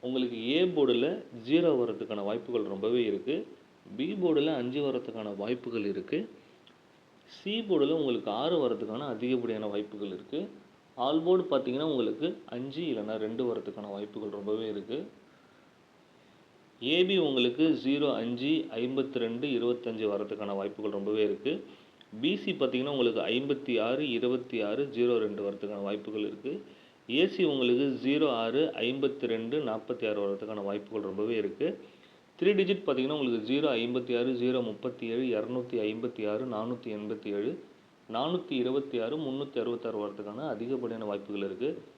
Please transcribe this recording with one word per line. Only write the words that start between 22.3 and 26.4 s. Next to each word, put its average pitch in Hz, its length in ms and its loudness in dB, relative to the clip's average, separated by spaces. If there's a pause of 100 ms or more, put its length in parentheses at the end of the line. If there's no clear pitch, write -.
சி 196 180 -2
பார்த்தீங்கன்னா, 131 360 2
உங்களுக்கு 113 260 4 (140)
ஐம்பத்தி 135 380 0 (160)
ஆறு, 135 120 0 (160)
இருபத்தி 123 400 0 (120)
ஆறு, 107 120 0 (160)
ஜீரோ 120 160 6 (120)
ரெண்டு 101 200 -2
வர்றதுக்கான 101 440 -4
வாய்ப்புகள் 107 400 -2
இருக்கு. 127 220 -6 (640)